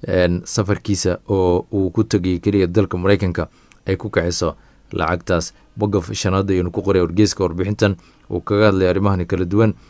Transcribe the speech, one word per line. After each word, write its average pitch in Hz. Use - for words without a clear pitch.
een, 87
safarkiisa 98
oo 92
uu 95
ku 107
tegay 90
keliya 98
dalka 92
Maraykanka 90
ay 95
ku 107
kacayso 87
lacagtaas. 85
Bogga 104
f-, 90
shanaad 98
ayuuna 90
ku 101
qoray 95
wargeyska 95
warbixintan 95
uu 87
kaga 104
hadlay 95
arrimahani 95
kala 90
duwan 104